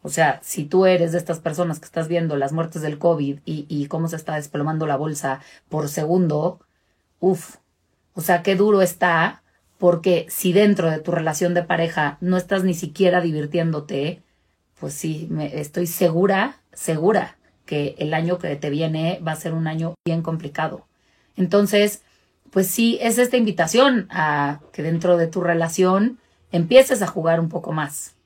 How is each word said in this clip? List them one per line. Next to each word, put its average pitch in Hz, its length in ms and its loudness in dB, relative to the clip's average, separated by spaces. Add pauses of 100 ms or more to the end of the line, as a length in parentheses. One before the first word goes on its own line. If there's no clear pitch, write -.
O 156 80 -10
sea, 147 320 0
si - 220 -8
tú 185 220 2
eres 170 260 2
de 175 60 0
estas 170 220 -6
personas 165 400 -4
que - 60 -20
estás 165 200 -6
viendo 165 300 -2
las 135 160 -2
muertes 165 300 -4
del 151 160 -6
covid 147 460 0
y, 151 240 -8
y 143 180 -4
cómo 165 220 -4
se 165 80 -6
está 156 200 -8
desplomando 151 500 -4
la 143 100 -2
bolsa 143 440 -6 (280)
por 151 200 -4
segundo, 160 720 0 (580)
uf, - 380 -2 (580)
o 175 60 -10
sea, 170 220 2
qué 196 120 2
duro 202 260 4
está 180 600 0 (360)
porque 175 500 2
si - 240 -2
dentro 190 380 4
de 156 80 -4
tu 165 140 -6
relación 165 420 -2
de 175 80 0
pareja 165 580 -2
no 180 160 0
estás 185 280 -2
ni 185 100 2
siquiera 180 460 0
divirtiéndote, 156 1000 -4 (580)
pues 147 140 -10
sí, 160 360 -8
me, 151 300 -6
estoy 175 260 -6
segura, 190 720 0 (120)
segura 160 680 0 (280)
que 147 320 -4
el 151 160 -2
año 170 240 -2
que 151 180 -6
te 147 140 -6
viene 160 560 -2
va 160 60 -4
a 151 40 -6
ser 160 160 -6
un 160 140 -2
año 160 280 -4 (120)
bien 165 160 0
complicado. 160 640 -6 (500)
Entonces, 202 680 2 (480)
pues 190 180 2
sí, 233 320 2
es 233 180 0
esta 247 180 2
invitación 220 720 2
a 143 500 -2 (120)
que 147 100 -10
dentro 165 340 2
de 170 100 2
tu 175 160 -4
relación 185 760 0 (320)
empieces 220 520 6
a 180 40 -2
jugar 165 340 0
un 160 80 0
poco 165 240 -8
más. - 540 -8